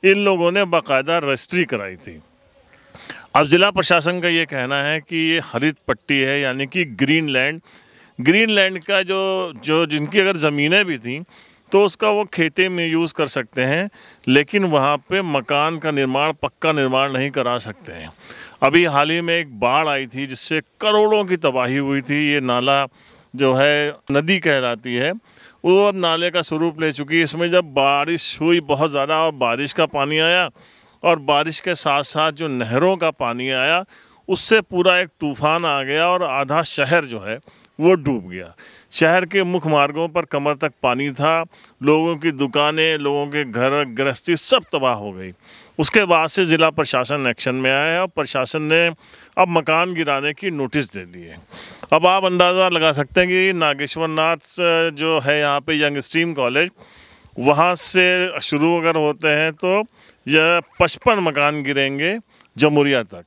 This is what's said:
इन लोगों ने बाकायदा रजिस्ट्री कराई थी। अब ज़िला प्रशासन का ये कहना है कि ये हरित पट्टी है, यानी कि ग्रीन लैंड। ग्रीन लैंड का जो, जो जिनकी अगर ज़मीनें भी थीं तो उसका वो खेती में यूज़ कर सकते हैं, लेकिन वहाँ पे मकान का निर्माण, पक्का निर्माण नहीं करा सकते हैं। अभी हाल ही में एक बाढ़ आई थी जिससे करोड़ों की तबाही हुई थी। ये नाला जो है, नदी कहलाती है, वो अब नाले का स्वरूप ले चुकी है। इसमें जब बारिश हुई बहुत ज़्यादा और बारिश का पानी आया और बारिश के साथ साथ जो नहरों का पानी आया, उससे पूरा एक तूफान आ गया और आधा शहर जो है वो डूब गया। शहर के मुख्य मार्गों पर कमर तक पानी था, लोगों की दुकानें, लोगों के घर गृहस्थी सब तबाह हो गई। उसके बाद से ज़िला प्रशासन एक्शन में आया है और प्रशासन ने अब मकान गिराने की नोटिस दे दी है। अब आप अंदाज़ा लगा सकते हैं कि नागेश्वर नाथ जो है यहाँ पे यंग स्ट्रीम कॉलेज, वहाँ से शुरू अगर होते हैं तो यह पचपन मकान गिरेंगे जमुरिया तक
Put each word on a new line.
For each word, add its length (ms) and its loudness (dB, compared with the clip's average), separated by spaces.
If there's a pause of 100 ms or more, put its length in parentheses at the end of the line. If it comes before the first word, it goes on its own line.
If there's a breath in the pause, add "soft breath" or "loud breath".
इन 160 6
लोगों 320 2
ने 160 2
बाकायदा 520 0
रजिस्ट्री 460 -2
कराई 320 -8
थी। 220 -20 (1160 loud breath)
अब 100 4
ज़िला 260 4
प्रशासन 500 0
का 80 0
ये 180 0
कहना 360 -4
है 160 -2
कि 260 -8
ये 200 0
हरित 320 -2 (100)
पट्टी 320 -2
है, 220 0
यानी 260 -4
कि 180 -4 (100)
ग्रीन 340 0
लैंड। 320 -2 (580 soft breath)
ग्रीन 300 2
लैंड 340 0
का 200 0
जो, 520 -4
जो 320 0
जिनकी 320 -2
अगर 200 2
ज़मीनें 460 2
भी 140 -6
थीं 240 -8 (480 soft breath)
तो 140 6
उसका 240 0
वो 160 0
खेती 440 0
में 160 -2
यूज़ 280 -2
कर 140 -2
सकते 360 -4
हैं, 260 -2 (380 loud breath)
लेकिन 380 0
वहाँ 340 2
पे 240 -4
मकान 560 -2
का 120 -4
निर्माण, 420 0
पक्का 380 -4
निर्माण 400 0
नहीं 200 -2
करा 280 -2
सकते 320 -14
हैं। 180 -16 (520 loud breath)
अभी 240 4
हाल 260 2
ही 100 -2
में 140 -2
एक 240 -6
बाढ़ 280 2
आई 200 -4
थी 200 -10
जिससे 320 -4 (220)
करोड़ों 440 4
की 120 -2
तबाही 400 0
हुई 240 -2
थी। 220 -2
ये 180 0
नाला 440 0 (480 soft breath)
जो 200 2
है, 420 2 (160)
नदी 280 2
कहलाती 560 -2
है, 160 0 (520 soft breath)
वो 200 4
अब 140 0
नाले 340 0
का 100 -2
स्वरूप 400 -2
ले 100 0
चुकी 260 -4
है। 60 4
इसमें 280 -2
जब 220 2
बारिश 680 0
हुई 240 4
बहुत 260 0
ज़्यादा 280 0
और 180 2
बारिश 360 -2
का 140 2
पानी 320 -2
आया 300 2 (540 soft breath)
और 180 4
बारिश 400 0
के 160 -4
साथ 280 0
साथ 280 0
जो 160 -8
नहरों 480 0
का 160 0
पानी 380 -6
आया, 320 0 (460 soft breath)
उससे 320 2
पूरा 380 2
एक 100 -4 (100)
तूफान 460 -2
आ 180 0
गया 260 0
और 160 0
आधा 400 0
शहर 400 0
जो 160 -10
है 180 -8 (400 soft breath)
वो 160 6
डूब 340 -4
गया। 240 -14 (400 loud breath)
शहर 320 2
के 180 0
मुख्य 260 -2
मार्गों 400 2
पर 160 -4
कमर 300 -2
तक 160 -4 (120)
पानी 280 0
था, 320 0 (380 soft breath)
लोगों 360 2
की 160 -2
दुकानें, 640 0
लोगों 300 -2
के 180 -4
घर 460 0
गृहस्थी 440 -2
सब 280 0 (100)
तबाह 220 0
हो 160 -10
गई। 200 -14 (480 loud breath)
उसके 260 2
बाद 240 2
से 160 2
ज़िला 260 4
प्रशासन 560 -2
एक्शन 280 -2
में 160 -2
आया 140 0
है 160 -2
और 80 -2
प्रशासन 540 -4
ने 220 2 (520 loud breath)
अब 120 4
मकान 440 0
गिराने 400 -2
की 180 -8
नोटिस 420 -4
दे 120 -12
दी 160 -20
है। 160 -20 (560 loud breath)
अब 140 4
आप 180 4
अंदाज़ा 440 4
लगा 240 2
सकते 280 0
हैं 80 2
कि 260 2
नागेश्वर 540 -2
नाथ 500 -2 (340)
जो 280 -2
है 180 0
यहाँ 220 0
पे 180 -4
यंग 200 -2
स्ट्रीम 340 -4
कॉलेज, 360 0 (680 loud breath)
वहाँ 400 4
से 640 0
शुरू 360 0
अगर 200 0
होते 320 -2
हैं 260 0
तो 280 0 (440 soft breath)
यह 340 4 (180)
पचपन 420 2
मकान 420 0
गिरेंगे 540 -2 (400 soft breath)
जमुरिया 480 4
तक 220 -20